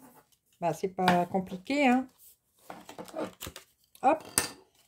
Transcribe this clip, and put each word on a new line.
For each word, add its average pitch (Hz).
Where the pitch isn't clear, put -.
bah, 165
c'est 190
pas 180
compliqué, 190
hein. 254
Hop. 311